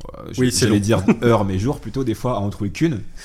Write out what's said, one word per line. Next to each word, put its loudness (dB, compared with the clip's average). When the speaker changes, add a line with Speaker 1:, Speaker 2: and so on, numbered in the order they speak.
Speaker 1:
euh, -14
Speaker 2:
Oui, 4
Speaker 1:
je, 2
Speaker 2:
c'est -2
Speaker 1:
j'allais 4
Speaker 2:
long. 2
Speaker 1:
dire 2
<laughs> 0
heures, 4
mais 0
jours -2
plutôt, -4
des 0
fois, -2
à -2
en -4
trouver -4
qu'une 0